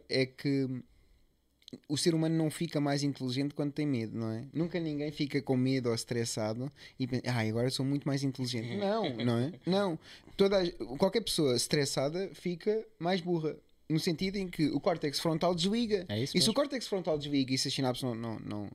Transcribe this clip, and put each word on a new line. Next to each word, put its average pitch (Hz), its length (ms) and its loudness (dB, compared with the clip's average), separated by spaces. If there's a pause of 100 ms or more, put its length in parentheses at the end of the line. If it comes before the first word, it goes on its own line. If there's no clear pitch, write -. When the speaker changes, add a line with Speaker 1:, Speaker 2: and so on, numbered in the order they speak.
Speaker 1:
é 131 180 4
que 135 420 0 (1200)
o 147 80 -2
ser 165 180 4
humano 160 220 2
não 160 140 2
fica 156 300 -2
mais 143 220 0
inteligente 139 520 -2
quando 147 180 -2
tem 151 140 -2
medo, 113 300 -2
não 113 140 -2
é? 117 220 -6
Nunca 165 260 -2
ninguém 151 320 -4
fica 147 300 -2
com 131 160 0
medo 127 320 2
ou 113 60 2
estressado 117 760 -2 (280)
e 131 80 -2
pensa, 127 220 -2
"Ai, 117 200 0
agora 120 220 0
sou 135 140 -2
muito 143 220 0
mais 139 160 0
inteligente." 123 540 -4
Speaker 2:
<laughs> - 0 -
Speaker 1:
Não, 202 400 0
não 117 220 2
é? 139 140 0 (140)
Não. 185 320 2 (380)
Toda 196 260 6
a, 175 80 0 (280)
qualquer 196 240 2
pessoa 135 340 2
estressada 151 800 0
fica 214 520 -2 (120)
mais 175 240 0
burra. 165 340 0 (320)
No 156 120 2
sentido 190 360 0
em 190 120 -2
que 156 200 2
o 143 120 0
córtex 160 400 0
frontal 170 340 2
desliga. 202 540 2
Speaker 2:
É 107 140 0
isso 139 140 0
Speaker 1:
E 185 40 6
se - 60 6
o - 20 4
Speaker 2:
mesmo. 214 60 2
Speaker 1:
córtex 277 320 0
frontal 175 320 0
desliga 139 340 0
e 131 60 0
se 143 100 0
as 131 60 -4
sinapses 127 280 0
não, 123 120 -2
não, 110 240 -6
não, 104 360 -8